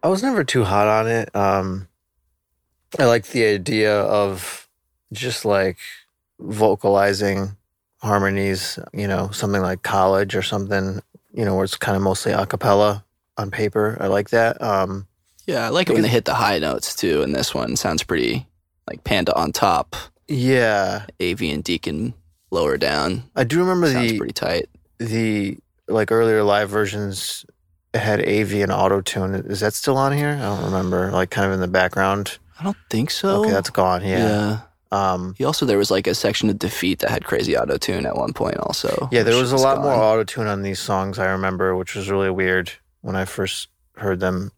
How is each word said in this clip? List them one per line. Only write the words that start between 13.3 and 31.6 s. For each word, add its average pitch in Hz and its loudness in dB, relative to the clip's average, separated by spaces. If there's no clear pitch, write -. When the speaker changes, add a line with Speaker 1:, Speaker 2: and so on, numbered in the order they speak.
Speaker 1:
on 101 -6
paper. 107 0
I 95 -2
like 98 0
that. 117 2
Um, 98 -2
Speaker 2:
Yeah, 123 -2
I - -4
like 170 0
it - 4
when 113 4
they 110 2
Speaker 1:
because 120 2
Speaker 2:
hit 117 2
the - 0
high 101 2
notes, 76 -4
too, 76 0
in 71 0
this 65 -2
one. 62 -2
Sounds 80 -2
pretty, 67 -2
like, - -14
Panda 90 2
on 76 0
top. - 0
Speaker 1:
Yeah. 110 2
Speaker 2:
Avi 87 -2
and 76 -4
Deacon 87 -4
lower 76 0
down. 73 -2
Speaker 1:
I 135 2
do 147 0
remember 180 2
Speaker 2:
Sounds 120 0
Speaker 1:
the 107 -2
Speaker 2:
pretty - -6
tight. - -4
Speaker 1:
the, 110 -2
like, 107 2
earlier 113 4
live 104 2
versions 101 -4
had 107 0
Avi 101 0
and 95 0
auto-tune. 95 0
Is 98 -6
that 107 0
still 135 0
on 139 2
here? 147 -2
I - -4
don't 101 -2
remember. 92 0
Like, 92 0
kind 98 0
of 95 0
in 95 -2